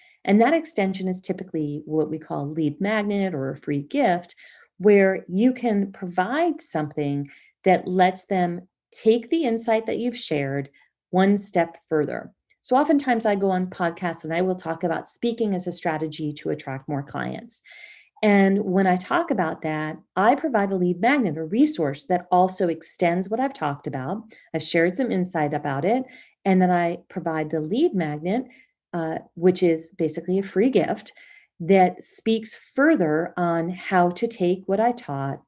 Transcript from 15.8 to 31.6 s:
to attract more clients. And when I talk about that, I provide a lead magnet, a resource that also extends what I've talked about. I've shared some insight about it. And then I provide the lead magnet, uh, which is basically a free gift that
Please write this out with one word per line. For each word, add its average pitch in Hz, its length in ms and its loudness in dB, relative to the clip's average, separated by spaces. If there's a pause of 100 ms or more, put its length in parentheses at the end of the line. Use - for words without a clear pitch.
to 156 160 -8
attract 143 400 -8
more 143 140 -4
clients. - 580 -8 (640)
And 196 400 4
when 190 240 2
I 180 80 4
talk 311 360 -2
about 165 320 -2
that, 156 340 -6 (180)
I 214 200 4
provide 226 360 0
a 196 60 0
lead 180 240 0
magnet, 226 360 2
a 160 60 -6
resource 175 640 0
that 180 260 0
also 180 380 4
extends 175 600 -2
what 226 120 -2
I've 269 120 -2
talked 143 320 -6
about. 143 380 -6 (300)
I've 160 100 -4
shared 175 320 2
some 240 160 -2
insight 180 420 -2
about 143 300 -4
it. 254 220 0 (400)
And 185 160 4
then 180 100 4
I 175 280 0 (100)
provide 156 400 -4
the 160 100 -2
lead 226 340 0
magnet, 170 520 -2 (480)
uh, 165 240 -4 (180)
which 180 260 4
is 165 300 2
basically 165 480 -2
a 196 40 -2
free 196 260 2
gift 208 420 0 (480)
that 180 420 4